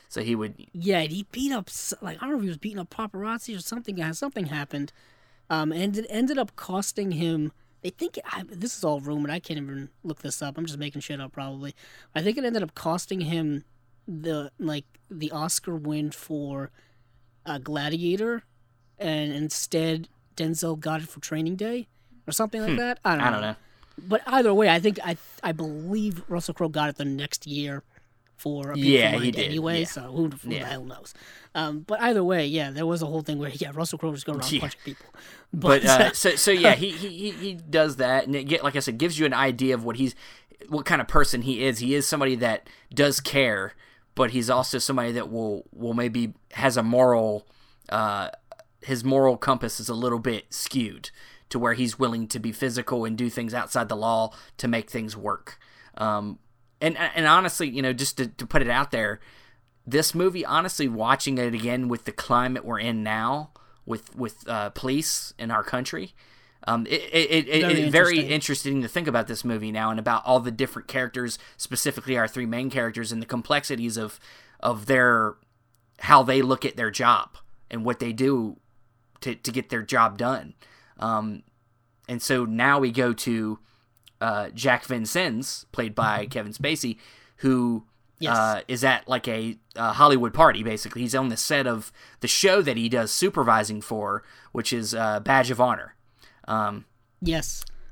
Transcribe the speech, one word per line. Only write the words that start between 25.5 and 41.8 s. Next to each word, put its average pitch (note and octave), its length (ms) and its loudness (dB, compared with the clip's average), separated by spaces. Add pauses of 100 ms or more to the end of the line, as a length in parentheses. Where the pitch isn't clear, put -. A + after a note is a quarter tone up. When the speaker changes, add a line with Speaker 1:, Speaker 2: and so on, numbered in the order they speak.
Speaker 2:
believe E3 800 -4
Russell E3+ 240 -4
Crowe E3 160 -2
got D3+ 200 0
it C#3+ 60 -6
the - 100 -8
next C#3 400 -6
year C#3+ 380 -6 (540)
for C#3+ 340 -6
A D3 40 -6
Beautiful C#3 180 6
Speaker 1:
Yeah, A2+ 180 8
he A2 80 2
Speaker 2:
Mind A#2+ 140 2
Speaker 1:
did, G#2 120 0
Speaker 2:
anyway, D#3+ 360 -2
Speaker 1:
yeah. E3 60 -2
Speaker 2:
so - 160 -10
who, D#3 260 -2
who C3+ 200 -10
Speaker 1:
Yeah. A2 100 -4
Speaker 2:
the - 60 -8
hell C3 200 -8
knows? - 280 -16 (400)
Um, D3+ 280 -4
but G#3 180 -4
either A3+ 240 4
way, F3 240 2
yeah, D3 240 -2
there D3+ 140 -4
was E3 160 0
a E3 40 -2
whole D#3 180 -4
thing D3+ 160 -4
where, C#3+ 140 -6
yeah, C#3+ 200 -8
Russell D#3+ 260 -4
Crowe D#3+ 120 -4
was C#3 120 -8
going D3 160 -6
around C3 140 -4
Speaker 1:
Yeah. D3 80 0
Speaker 2:
punching - 240 -6
people. - 200 -12 (480)
Speaker 1:
But, C#3+ 280 6
Speaker 2:
But, - 40 0
Speaker 1:
uh, C3 280 8
Speaker 2:
<laughs> - 0 -
Speaker 1:
so, F3+ 240 2
so - 140 4
yeah, F3 240 8
he, F3+ 160 -2
he, E3+ 180 -8
he, F#3+ 220 -6
he F#3 240 -8
does D#3 420 2
that, B2+ 280 4
and C3+ 120 -2
it C#3 80 -6
get, D3 180 0
like C#3 140 0
I - 20 2
said, A#2+ 180 -4
gives D#3 220 0
you D#3 60 4
an C3+ 80 2
idea C3 400 2
of A#2 100 0
what A#2 140 -4
he's, C3 180 0 (540)
what D3+ 160 -4
kind D#3 160 2
of - 80 -6
person C3+ 320 8
he B2+ 240 -2
is. B2 140 0
He B2 140 0